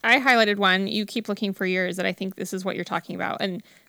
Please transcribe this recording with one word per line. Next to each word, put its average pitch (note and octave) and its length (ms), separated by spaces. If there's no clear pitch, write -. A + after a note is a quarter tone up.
I A#3+ 160
highlighted A#3 380
one. F#3+ 300
You G#3 180
keep G#3+ 220
looking G3+ 260
for G3 120
yours F#3 320
that F#3 80
I F#3 80
think F#3+ 220
this - 180
is F#3 120
what F#3 100
you're F3+ 100
talking - 300
about. - 260
And F#3 200